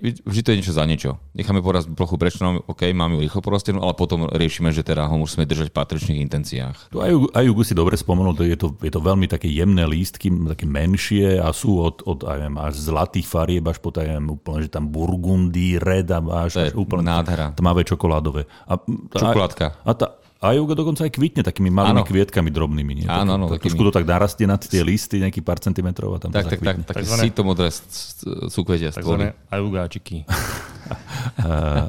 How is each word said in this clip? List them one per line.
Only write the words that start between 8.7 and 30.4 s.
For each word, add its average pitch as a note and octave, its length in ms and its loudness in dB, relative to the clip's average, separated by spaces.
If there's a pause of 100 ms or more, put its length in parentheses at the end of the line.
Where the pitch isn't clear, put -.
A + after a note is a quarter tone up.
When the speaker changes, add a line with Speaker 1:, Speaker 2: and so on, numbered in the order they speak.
Speaker 2:
je - 160 -4
to E2+ 80 0
veľmi F#2+ 240 2
také F#2 240 -2
jemné F2 340 4
lístky, E2 460 -2 (160)
také D#2 180 -4
menšie F#2+ 720 2
a E2+ 160 2
sú - 280 0
od, E2 260 -2
od, D#2+ 160 -4
ja D2 160 -6
neviem, D2 220 -4
až D2+ 200 -4
zlatých D#2 480 -2
farieb E2+ 380 0
až E2 120 -2
po, - 140 -6
ja D#2 220 -4
neviem, D2 180 -4
úplne, D2+ 300 -6
že D#2 80 -6
tam D2+ 180 -6
burgundy, F2+ 880 2
red F#2 320 2
a E2+ 140 0 (180)
až, E2+ 140 0
Speaker 1:
To F#2 80 0
je D#2 80 2
Speaker 2:
až A2 80 -6
úplne F#2 260 0
Speaker 1:
nádhera. E2+ 480 0
Speaker 2:
tmavé F2 320 4
čokoládové. D#2 640 0 (160)
A, - 140 -4
a - 400 -6
Speaker 1:
Čokoládka. F#2+ 680 0
Speaker 2:
a A2 100 0
tá - 220 0 (300)
ajuga C#3+ 300 4
dokonca D#3 280 0
aj D#3+ 80 0
kvitne C3+ 320 0
takými F#2 260 0
malými G2 280 4
Speaker 1:
Áno. G2+ 100 4
Speaker 2:
kvietkami F#2+ 440 2
drobnými, D2 440 -2
nie? C#2+ 120 -4
Speaker 1:
Áno, F#2+ 280 2
áno, F#2+ 140 0
Speaker 2:
Tak, - 20 0
tak E2 80 0
Speaker 1:
takými. - 80 -6
Speaker 2:
trošku E2+ 160 0
to G2+ 100 6
tak E2+ 140 2
narastie F#2 400 2
nad G2 160 2
tie F#2 200 0
listy, F#2+ 360 0
nejaký F#2+ 240 0
pár E2+ 160 -2
centimetrov F#2 540 -2
a F#2 80 -4
tam F2 100 -8
to F#2+ 80 -2
Speaker 1:
Tak, G2+ 80 0
tak, E2+ 60 -2
tak, F#2 100 -2
Speaker 2:
zakvitne. F#2 240 -2
Speaker 1:
také - 160 -6
Speaker 3:
Takzvané A2+ 220 0
Speaker 1:
sítomodré F#2+ 440 2
s-, - 140 -6
s-, - 400 -14 (260)
súkvetia E2+ 440 -2
stvoly. E2 340 0
Speaker 3:
takzvané - 240 -10
ajugáčiky. F#2+ 680 -6 (100)
Speaker 2:
<laughs> - 20 -20 (1120)